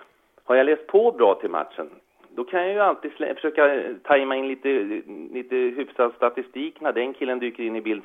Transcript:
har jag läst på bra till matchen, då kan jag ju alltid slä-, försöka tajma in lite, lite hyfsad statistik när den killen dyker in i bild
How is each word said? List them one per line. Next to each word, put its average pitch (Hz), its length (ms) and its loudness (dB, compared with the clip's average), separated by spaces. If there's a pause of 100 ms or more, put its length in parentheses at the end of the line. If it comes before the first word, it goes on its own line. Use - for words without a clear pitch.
(440)
har 123 120 2
jag 131 100 6
läst 151 200 0
på 226 260 4
bra 104 220 4
till 95 160 -4
matchen, 78 400 -6 (380)
då - 160 -8
kan 180 180 -2
jag 185 100 -2
ju 208 80 -2
alltid 160 320 0
slä-, - 220 -6
försöka 147 480 2 (200)
tajma 135 340 2
in 135 120 -4
lite, 135 200 -4 (640)
lite 127 240 -4
hyfsad 123 600 0
statistik 127 640 -4
när 147 120 -2
den 123 220 -2
killen 127 240 -4
dyker 120 240 -6
in 113 140 -4
i 110 40 -4
bild 107 240 -4